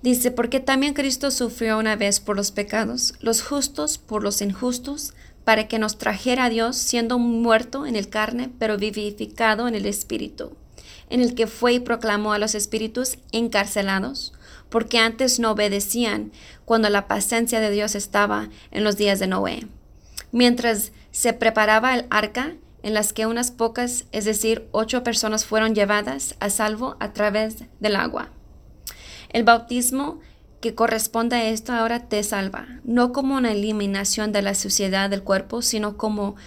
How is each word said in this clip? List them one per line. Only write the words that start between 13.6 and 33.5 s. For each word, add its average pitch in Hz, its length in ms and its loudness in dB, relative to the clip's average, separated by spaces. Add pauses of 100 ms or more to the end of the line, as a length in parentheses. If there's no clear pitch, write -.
porque - 280 0
antes 226 420 2
no 226 120 2
obedecían 208 800 0 (320)
cuando 226 240 4
la 202 180 2
paciencia 226 540 0
de 214 100 2
Dios 208 240 0
estaba 208 540 0 (220)
en 208 120 0
los 208 140 2
días 202 200 2
de 190 100 -2
Noé, 190 380 -2 (680)
mientras 240 580 2 (200)
se 240 200 2
preparaba 220 640 4
el 240 140 -2
arca, 240 460 -2 (280)
en 208 100 -4
las 214 200 0
que 220 120 -2
unas 233 260 -2
pocas, 240 600 -2
es 220 140 -4
decir, 220 480 0
ocho 226 320 0
personas 220 400 0
fueron 220 280 2
llevadas 208 680 0
a 202 80 -2
salvo 214 500 -2
a 208 140 -6
través 214 500 0 (160)
del 208 160 2
agua. - 360 -2 (1000)
El 233 160 2
bautismo 247 760 4 (400)
que 226 160 -4
corresponde 233 640 2
a 226 120 2
esto 220 220 -4
ahora 233 380 0
te 208 120 0
salva, 196 460 -4 (160)
no 240 300 4
como 269 240 0
una 240 160 2